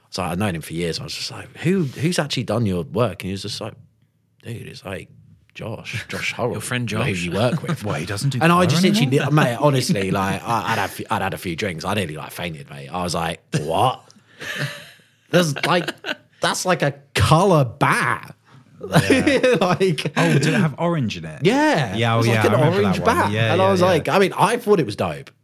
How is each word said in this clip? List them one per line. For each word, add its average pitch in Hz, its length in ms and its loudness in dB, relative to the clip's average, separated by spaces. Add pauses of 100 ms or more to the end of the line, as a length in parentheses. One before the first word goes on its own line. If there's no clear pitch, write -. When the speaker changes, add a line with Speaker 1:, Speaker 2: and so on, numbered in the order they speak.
(120)
Speaker 1:
So 92 100 -8
I'd 87 160 -4
known 101 180 -2
him 78 60 -8
for 80 120 -12
years. 82 260 -4
I - 40 -10
was 73 120 -12
just - 160 -10
like, - 260 -16
"Who, 180 280 0
who's 156 340 -2
actually 143 240 -4
done 107 240 -2
your 90 160 -2
work?" 98 400 -2
And 92 60 -6
he - 20 -6
was 98 100 -8
just - 180 -10
like, 104 140 -10 (680)
"Dude, 113 240 -14
it's, - 180 -20
like, 92 240 -12 (460)
Josh, - 540 -10
Josh - 240 -6
Speaker 2:
<laughs> - 40 -10
Speaker 1:
Hurrell, 117 140 -2
Speaker 2:
Your 104 100 -6
friend 123 280 -4
Speaker 1:
who 107 80 -4
Speaker 2:
Josh. 98 260 -2
Speaker 1:
you 85 80 -4
work 101 320 0
with." 165 200 -6
Speaker 3:
<laughs> - 20 -10
What, 95 140 -4
he 85 60 -6
doesn't 104 240 -2
do 127 100 -4
Speaker 1:
And 165 120 4
I 175 60 6
Speaker 3:
colour 180 100 4
Speaker 1:
just 165 160 2
literally, 214 240 4 (120)
Speaker 3:
anymore? 147 120 0
Speaker 1:
mate, 139 240 4
honestly, 127 560 2
like, 95 320 -2
I, 110 300 -2
I'd 110 40 0
had, 98 320 -6
I'd 104 140 -2
had 95 100 -2
a 85 60 -10
few 85 160 -6
drinks. 85 280 -6
I 95 120 -2
nearly, 82 220 -4
like, 69 160 -12
fainted, 76 360 -10
mate. 71 200 -16
I 90 120 -6
was 90 140 -4
like, 85 260 -4 (200)
"What?" 92 420 0 (680)
<laughs> - 640 -20
There's, 160 240 2 (100)
like, 175 240 0 (500)
that's, 175 280 -2
like, 170 160 2
a 139 100 0 (220)
colour 160 500 6
bat. 131 720 0
<laughs> - 60 -20 (640)
Speaker 3:
Yeah. 254 520 4
Speaker 1:
Like, 180 540 0
Speaker 3:
Oh, 165 180 2
did 147 140 2
it 160 60 0
have 165 240 2
orange 151 400 -2
in 80 80 -12
it? 78 180 -12
Speaker 1:
Yeah. 208 520 4
Speaker 3:
Yeah, 117 180 2
oh, - 20 2
Speaker 1:
It - 40 4
was, 117 80 2
Speaker 3:
yeah, 117 60 4 (100)
Speaker 1:
like, - 20 4
an 110 80 4
Speaker 3:
I - 40 4
remember 170 200 4
that 202 60 2
Speaker 1:
orange 190 160 2
Speaker 3:
one. 175 60 -4 (100)
Speaker 1:
bat. - 160 0
Speaker 3:
Yeah, 110 220 0
Speaker 1:
And 180 60 2
Speaker 3:
yeah, 190 80 4
Speaker 1:
I 196 40 4
was 190 80 2
Speaker 3:
yeah. 180 80 6
Speaker 1:
like, 165 220 2
I 170 100 2
mean, 190 180 2
I 202 200 4
thought 208 220 2
it 135 60 0
was 104 100 -6
dope. 76 360 -4 (120)